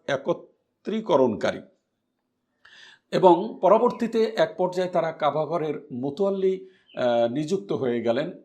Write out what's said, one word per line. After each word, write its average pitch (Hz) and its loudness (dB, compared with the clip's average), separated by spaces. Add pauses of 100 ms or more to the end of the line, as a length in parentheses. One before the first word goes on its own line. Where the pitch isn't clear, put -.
একত্রীকরণকারী। 135 -2 (1500)
এবং 180 4
পরবর্তীতে 226 2
এক 165 0
পর্যায়ে 180 -2
তারা 160 -2
কাবাঘরের 151 -4
মুতোয়াল্লি, 190 -2 (280)
আহ, 120 0
নিযুক্ত 156 -4
হয়ে 120 -2
গেলেন। 123 -2 (140)